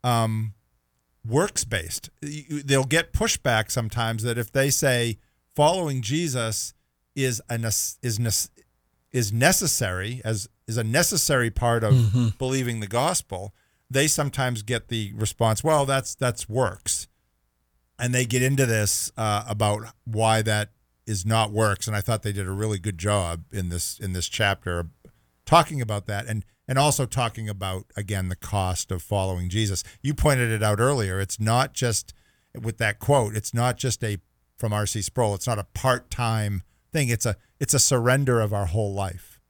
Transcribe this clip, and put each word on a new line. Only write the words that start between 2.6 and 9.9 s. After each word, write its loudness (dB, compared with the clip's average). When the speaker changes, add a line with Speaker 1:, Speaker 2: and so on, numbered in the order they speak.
Speaker 1:
they'll 4
get 0
pushback 0
sometimes -2
that -2
if -6
they 2
say 2
following 2
Jesus -2
is -2
a -4
nes-, -4
is -2
nes-, 0
is -2
necessary, 0